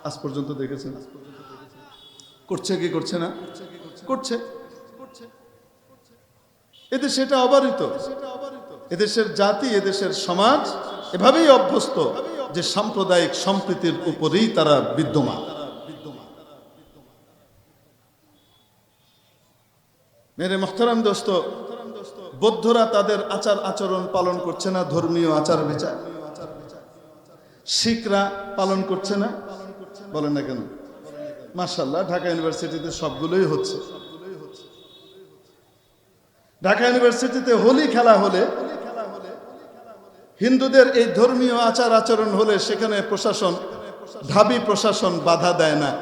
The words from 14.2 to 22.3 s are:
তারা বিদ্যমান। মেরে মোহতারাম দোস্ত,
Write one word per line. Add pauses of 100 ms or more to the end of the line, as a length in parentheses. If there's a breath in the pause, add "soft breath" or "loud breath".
তারা
বিদ্যমান। (4000)
মেরে
মোহতারাম
দোস্ত, (960)